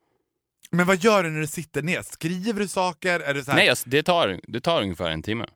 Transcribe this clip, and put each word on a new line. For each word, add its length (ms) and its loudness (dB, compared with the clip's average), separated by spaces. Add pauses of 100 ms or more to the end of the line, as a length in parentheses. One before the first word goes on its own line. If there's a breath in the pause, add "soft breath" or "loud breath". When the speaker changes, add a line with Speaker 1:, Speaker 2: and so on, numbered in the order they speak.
(720)
Speaker 1:
Men 160 2
vad 100 4
gör 260 4
du 60 -2
när 120 -4
du 60 -2
sitter 340 -6
ner? 200 -2
Skriver 580 -4
du 80 -2
saker? 520 -2
Är 140 -4
det 100 -2
så 80 -4
här 60 4
Speaker 2:
Nej, 120 6
alltså, 200 0
det 140 2
tar, 400 2
det 180 -6
tar 200 2
ungefär 280 -2
en 140 -4
timme. 220 -4 (100)